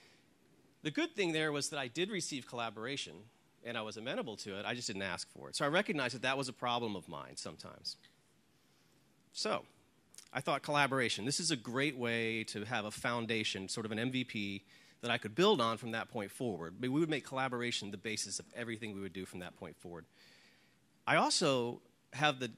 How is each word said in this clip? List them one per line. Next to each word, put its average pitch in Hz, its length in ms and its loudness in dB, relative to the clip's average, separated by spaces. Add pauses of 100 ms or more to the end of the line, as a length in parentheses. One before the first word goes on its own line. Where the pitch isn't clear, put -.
(800)
The 151 100 -2
good 302 240 -2
thing 180 160 2
there 156 220 2
was 143 160 -2
that 147 100 -4
I 135 80 -2
did 175 240 -2
receive 151 340 -4
collaboration, 113 680 -4 (480)
and 117 140 -4
I 113 40 0
was 107 140 -6
amenable 127 420 -4
to 98 220 -6
it. 104 60 -4
I 110 80 0
just 123 140 -4
didn't 98 160 -2
ask 87 280 -4
for 69 160 -14
it. - 80 -8
So - 80 0
I 143 60 4
recognized 147 460 2
that 110 80 -4
that 135 140 2
was 135 120 -2
a 120 40 -6
problem 120 440 0
of 85 100 -10
mine 69 300 -10
sometimes. - 580 -10 (1400)
So - 340 0 (680)
I 131 80 0
thought 143 200 2
collaboration. 135 640 4
This 139 160 2
is 165 100 0
a 151 60 2
great 127 420 0
way 113 480 2
to 104 200 -4
have 110 200 0
a 107 60 -4
foundation, 113 800 0
sort 110 160 -4
of 104 80 -4
an 107 40 0
M 123 140 0
V 127 140 0
P, 101 380 -4 (380)
that 120 80 -2
I 117 80 4
could 107 160 -6
build 180 260 8
on 113 180 4
from 117 140 -6
that 113 180 -2
point 101 200 -4
forward. 90 500 -4
But 127 120 0
we 143 80 4
would 165 100 4
make 143 160 0
collaboration 120 640 -2
the 101 80 -6
basis 107 420 -4
of - 60 -12 (100)
everything 113 380 -4
we 98 80 -6
would 95 100 -6
do 92 140 -6
from - 140 -10
that 87 180 -10
point 82 180 -10
forward. 85 300 -12 (1040)
I 135 80 8
also 143 640 4 (320)
have 139 260 4
the 123 180 -2